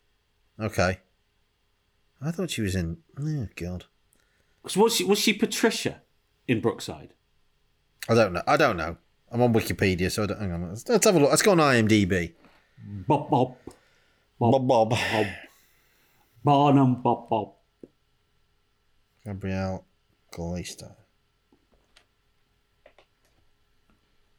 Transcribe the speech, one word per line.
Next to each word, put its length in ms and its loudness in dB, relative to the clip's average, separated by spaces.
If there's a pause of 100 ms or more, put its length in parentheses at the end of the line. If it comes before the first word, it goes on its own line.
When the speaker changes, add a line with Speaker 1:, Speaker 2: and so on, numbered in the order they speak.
(600)
Speaker 1:
Okay. 400 -2 (1200)
I 100 -6
thought 180 -6
she 120 -6
was 140 -2
in, 220 -4 (200)
oh, 380 -4
God. 300 -10 (840)
Speaker 2:
So 160 0
was 140 4
she, 80 -2
was 140 2
she 120 2
Patricia 720 -2 (480)
in 100 0
Brookside? 540 -6 (960)
Speaker 1:
I 40 2
don't 200 4
know. 120 -4
I 120 2
don't 180 2
know. 220 -6 (340)
I'm 100 -2
on 120 4
Wikipedia, 580 0
so 120 -4
I 20 -2
don't, 140 -6
hang 120 -6
on. 160 -6
Let's, 220 -14
let's 160 2
have 100 4
a 40 4
look. 100 6
Let's 140 2
go 80 4
on 100 4
I 160 4
M 100 4
D 160 4
B. 300 -2 (760)
Speaker 2:
Bob, 220 0
Bob. 260 0 (840)
Speaker 1:
Bob, 300 2
Bob. 220 4
Speaker 2:
Bob. 380 -2 (1160)
Barnum, 580 4
Bob, 280 -2
Bob. 240 -4 (1700)
Speaker 1:
Gabrielle 640 -6 (460)
Glaister. 640 -10 (3500)